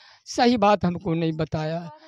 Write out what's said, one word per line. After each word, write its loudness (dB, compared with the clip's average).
सही 2
बात 4
हमको -2
नहीं 0
बताया, -4